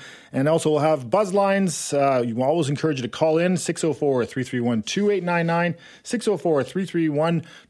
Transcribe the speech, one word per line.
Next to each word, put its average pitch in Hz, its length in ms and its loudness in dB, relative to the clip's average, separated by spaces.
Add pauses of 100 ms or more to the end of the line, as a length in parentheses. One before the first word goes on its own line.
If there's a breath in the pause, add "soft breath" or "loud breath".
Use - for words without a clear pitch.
(340 loud breath)
And 135 160 0
also 156 220 2
we'll 147 80 2
have 143 320 0
buzz 196 220 2
lines. 196 600 0
Uh, 139 320 4
we 113 160 -4
always 147 260 2
encourage 147 300 0
you 123 60 -6
to 117 60 -4
call 160 280 0
in, 175 200 2
six - 260 -4
oh 156 100 0
four, 131 320 0
three 131 180 -6
three 123 180 -4
one, 117 200 0
two 208 300 -2
eight 190 120 -2
nine 170 220 0
nine. 170 300 0 (260 loud breath)
Six - 260 -4
oh 202 100 2
four, 151 260 0
three 185 220 -4
three 165 240 0
one, 160 340 0 (260 loud breath)